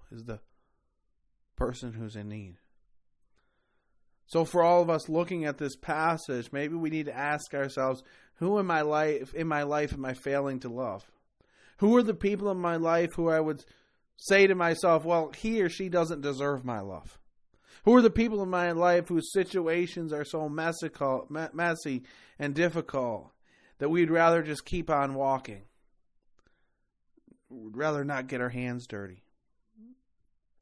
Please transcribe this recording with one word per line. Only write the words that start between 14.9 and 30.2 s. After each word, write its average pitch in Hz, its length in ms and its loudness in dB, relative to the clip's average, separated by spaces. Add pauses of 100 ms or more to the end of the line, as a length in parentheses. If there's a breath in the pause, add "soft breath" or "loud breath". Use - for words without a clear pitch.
'Well, 165 260 2
he 220 300 -2
or 175 80 2
she 190 180 -6
doesn't 165 340 0
deserve 139 440 -2
my 117 140 -4
love'?" 98 400 -12 (640 soft breath)
Who 233 120 10
are 254 60 12
the 226 80 8
people 220 320 2
in 185 80 -4
my 175 220 0
life 175 360 4
whose 165 240 -2
situations 175 840 0
are 147 120 -4
so 156 240 -4
messical-, 156 800 -4
me-, 156 240 -8
messy 165 500 -2 (360 loud breath)
and 143 160 -4
difficult 143 760 -2 (460 soft breath)
that 143 120 -2
we'd 165 200 4
rather 165 320 4
just 151 240 -8
keep 165 240 -6
on 139 240 0
walking? 131 500 -4 (1900)
We'd 110 280 -14
rather 147 260 -2
not 135 240 -4
get 127 140 -4
our 123 80 -2
hands 123 380 -6
dirty. 98 360 -12 (1400)